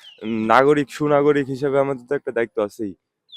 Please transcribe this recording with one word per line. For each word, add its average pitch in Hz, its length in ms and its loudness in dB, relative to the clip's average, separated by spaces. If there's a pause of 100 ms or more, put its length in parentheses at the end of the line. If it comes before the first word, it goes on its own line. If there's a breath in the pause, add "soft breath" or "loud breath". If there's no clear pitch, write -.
(220 soft breath)
উম, 110 240 -4
নাগরিক, 135 440 4
সুনাগরিক 143 580 0
হিসাবে 135 320 -2
আমাদের 139 280 -4
তো 143 80 -2
একটা - 160 -8
দায়িত্ব 113 320 -4
আছেই। 101 300 -8 (440)